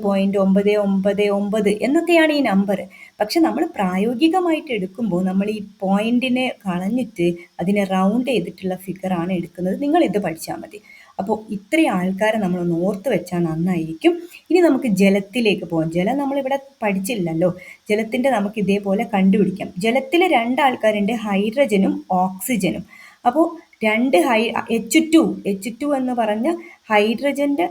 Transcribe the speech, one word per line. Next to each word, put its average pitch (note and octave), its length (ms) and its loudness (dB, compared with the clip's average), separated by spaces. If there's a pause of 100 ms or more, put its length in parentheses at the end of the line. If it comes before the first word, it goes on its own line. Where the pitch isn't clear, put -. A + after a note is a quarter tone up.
പോയിന്റ് G3 400 0
ഒമ്പത് G3+ 280 4 (140)
ഒമ്പത് G3 380 0 (140)
ഒമ്പത് G3+ 340 0 (160)
എന്നൊക്കെയാണ് D#4+ 520 4
ഈ C#4 120 2
നമ്പർ. G3 280 2 (400)
പക്ഷെ G#3+ 280 -2
നമ്മൾ B3+ 160 -2 (140)
പ്രായോഗികമായിട്ട് C4 1000 0
എടുക്കുമ്പോൾ F#3 520 -4
നമ്മൾ G3 260 0
ഈ G#3+ 40 -8 (240)
പോയിന്റിനെ A#3+ 640 0 (200)
കളഞ്ഞിട്ട് F#3 600 -2 (340)
അതിനെ G3+ 220 0 (100)
റൗണ്ട് G#3+ 380 2
ചെയ്തിട്ടുള്ള F#3+ 540 -4
ഫിഗറാണ് F3+ 540 -4
എടുക്കുന്നത്. F3+ 460 -4
നിങ്ങൾ D#4 240 2
ഇത് G3 180 -2
പഠിച്ചാൽ D#3+ 360 -8
മതി. - 160 -18 (420)
അപ്പോൾ G#3+ 160 -2 (200)
ഇത്രയും D#4 420 0
ആൾക്കാരെ F#3+ 460 0
നമ്മളൊന്ന് F3 320 0 (100)
ഓർത്ത് G3 280 -4
വെച്ചാൽ F3 340 -2
നന്നായിരിക്കും. E3 680 0 (340)
ഇനി E4+ 200 4
നമുക്ക് B3+ 200 0 (120)
ജലത്തിലേക്ക് G3 720 2
പോകാം. D#3+ 240 0
ജലം G#3+ 260 0
നമ്മളിവിടെ C#4 360 -2 (240)
പഠിച്ചില്ലല്ലോ. F#3+ 680 0 (400)
ജലത്തിൻ്റെ A3+ 460 0
നമുക്ക് G3+ 280 -2
ഇതേപോലെ G3 420 0 (100)
കണ്ടുപിടിക്കാം. F#3+ 520 2 (160)
ജലത്തിൽ C4+ 380 2 (160)
രണ്ടാൾക്കാരുണ്ട്, A#3 760 0 (120)
ഹൈഡ്രജനും G3+ 680 0 (280)
ഓക്സിജനും. F#3+ 640 -4 (420)
അപ്പോൾ D#4 180 4 (400)
രണ്ട് A#3+ 300 2 (100)
ഹൈ-, A3 260 0 (240)
എച്ച് A#3 240 2 (120)
ടു, D#4 100 8 (280)
എച്ച് G3+ 280 -6
ടു C#4+ 80 -6 (120)
എന്ന് B3+ 200 -2
പറഞ്ഞ A3 300 0 (420)
ഹൈഡ്രജൻ്റെ C#4 800 0